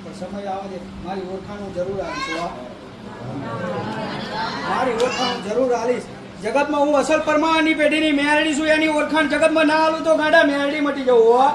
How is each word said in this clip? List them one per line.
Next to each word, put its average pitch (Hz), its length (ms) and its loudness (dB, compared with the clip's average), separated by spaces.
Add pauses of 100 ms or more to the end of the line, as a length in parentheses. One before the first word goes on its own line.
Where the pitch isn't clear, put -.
પણ - 80 -14
સમય 202 340 -10
આવે 196 220 -6
છે, 185 100 -10 (260)
મારી 190 160 -6
ઓળખાણ 190 380 -10
હું 196 160 -10
જરૂર 185 260 -4
આલીશ, 165 400 -6
હો. 170 80 -6 (2250)
મારી 247 240 0
ઓળખાણ 247 420 0
હું 185 100 -8
જરૂર 240 300 0
આલીશ. 233 340 -2 (340)
જગતમાં 285 380 0
હું 294 180 4
અસલ 302 220 2
પરમાની 311 540 2
પેઢીની 302 380 2
મેરડી 294 460 2
છું, 311 100 0
એની 311 200 4
ઓળખાણ 302 400 0
જગતમાં 311 380 2
ના 311 180 4
આલું 320 200 0
તો 320 120 4
ગાંડા 311 280 6
મેરડી 285 360 0
મટી 269 240 -2
જવું, 240 200 6
હો. 247 300 6